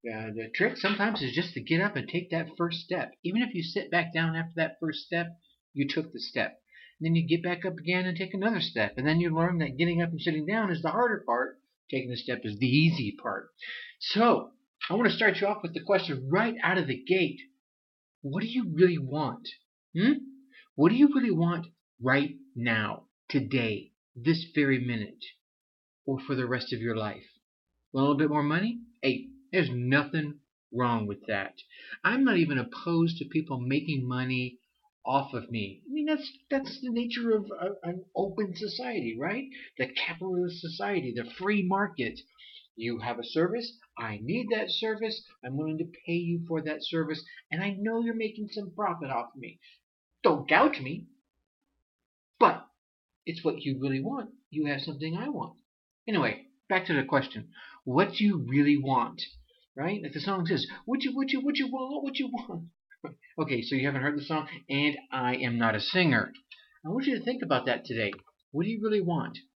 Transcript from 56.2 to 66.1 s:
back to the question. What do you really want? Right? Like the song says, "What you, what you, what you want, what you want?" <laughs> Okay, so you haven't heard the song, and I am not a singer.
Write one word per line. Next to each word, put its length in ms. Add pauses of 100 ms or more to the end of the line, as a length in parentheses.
back 180
to 80
the 80
question. 460 (340)
What 340
do 80
you 240
really 320
want? 400 (540)
Right? 280
Like 100
the 80
song 240
says, 220 (180)
"What 160
you, 140
what 160
you, 100
what 160
you 80
want, 380
what 160
you 80
want?" 380 (380)
<laughs> 120 (240)
Okay, 240
so 100
you 140
haven't 160
heard 160
the 40
song, 240 (220)
and 260 (160)
I 260
am 200
not 160
a 60
singer. 520 (540)